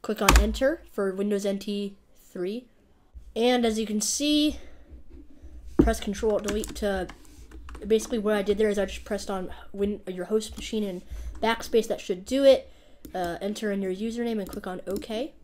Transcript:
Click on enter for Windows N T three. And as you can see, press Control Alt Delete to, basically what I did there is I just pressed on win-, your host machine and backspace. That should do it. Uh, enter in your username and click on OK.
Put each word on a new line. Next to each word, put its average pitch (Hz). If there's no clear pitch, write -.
Click 214
on 196
enter 262
for 196
Windows 202
N 196
T 202
three. 202
And 240
as 220
you 220
can 208
see, 294
press 226
Control 214
Alt 202
Delete 214
to, 190
basically 220
what 208
I 202
did 202
there 214
is 202
I 196
just -
pressed 202
on 185
win-, 202
your 180
host 214
machine 214
and 190
backspace. 226
That -
should 185
do 269
it. -
Uh, 175
enter 208
in 196
your 185
username 226
and 185
click -
on 185
OK. 214